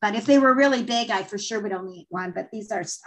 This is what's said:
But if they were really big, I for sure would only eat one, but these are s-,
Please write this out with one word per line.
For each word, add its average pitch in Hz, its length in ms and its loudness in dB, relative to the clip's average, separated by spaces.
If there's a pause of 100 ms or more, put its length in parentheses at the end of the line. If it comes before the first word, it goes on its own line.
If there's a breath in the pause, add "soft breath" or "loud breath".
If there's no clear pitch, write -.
But 208 140 -2
if 220 100 -4
they 277 140 6
were 262 160 6
really 269 260 4
big, 233 300 -2
I 190 100 -2
for 202 160 -10
sure 220 220 -6
would 202 140 -6
only 185 260 -10
eat 156 100 -20
one, 180 220 -6
but 185 200 -10
these 214 200 -12
are 196 80 -4
s-, - 280 -10